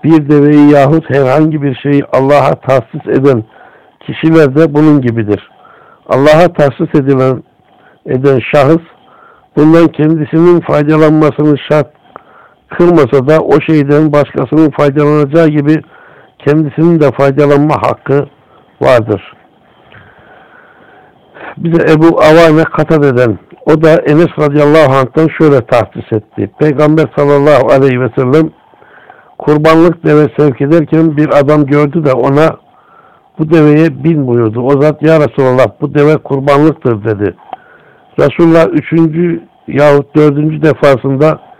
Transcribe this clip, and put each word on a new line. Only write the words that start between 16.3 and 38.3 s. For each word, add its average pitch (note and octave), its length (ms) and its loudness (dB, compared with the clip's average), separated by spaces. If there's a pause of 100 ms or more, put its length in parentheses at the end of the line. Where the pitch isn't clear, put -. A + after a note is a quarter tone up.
kendisinin D#3+ 640 0
de C#3+ 100 2
faydalanma C#3+ 640 0
hakkı C3+ 520 -4 (540)
vardır. A2+ 520 -2 (2250)
Bize E3 360 -2
Ebu E3 280 2
Avane D#3+ 440 4
Katade'den, C#3 720 0 (280)
o D#3 160 2
da D#3+ 120 4
Enes D#3+ 340 0 (100)
radıyallahu D3 540 2
anh'tan C#3 360 0 (100)
şöyle C#3 280 2
tahsis - 460 -4
etti. G#2 380 -8 (100)
Peygamber D3+ 440 0 (120)
sallallahu C#3+ 540 2
aleyhi C3+ 300 0
ve B2+ 160 -4
sellem C#3 340 0 (880)
kurbanlık D#3+ 680 0
deve D3+ 200 2 (120)
sevk D3 220 -2
ederken D#3 560 0
bir D3+ 120 -2 (100)
adam D3 280 0
gördü D3 380 -2
de C3+ 80 0
ona, C#3 440 0 (840)
"Bu D#3 120 -6
deveye D3+ 540 0
bin." D3+ 220 -2
buyurdu. A#2 340 -2
O C3+ 200 0
zat, D3 220 -2
"Ya D#3 180 2
Resulallah, B2+ 460 0 (140)
bu C#3 140 -8
deve D3 220 0
kurbanlıktır." C#3 880 -2
dedi. G2+ 300 -4 (840)
Resulullah E3 500 2